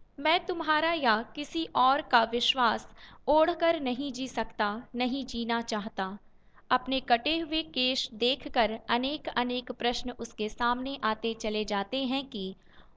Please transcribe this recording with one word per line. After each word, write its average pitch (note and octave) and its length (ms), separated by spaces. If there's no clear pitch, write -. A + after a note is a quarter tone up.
"मैं E4 260
तुम्हारा D#4+ 480
या A#3 280
किसी D4 440
और C4+ 260
का A#3+ 220
विश्वास A#3 640
ओढ़कर E4 520
नहीं C4 320
जी B3+ 160
सकता, A3 560
नहीं B3 300
जीना A#3 360
चाहता।" G3+ 560
अपने B3+ 300
कटे B3+ 380
हुए D#4+ 260
केश B3+ 500
देखकर A#3 640
अनेक C4 400
अनेक B3 420
प्रश्न A#3+ 400
उसके A3+ 380
सामने B3+ 540
आते A3 300
चले G#3+ 320
जाते G#3+ 400
हैं C4+ 240
कि F#3+ 260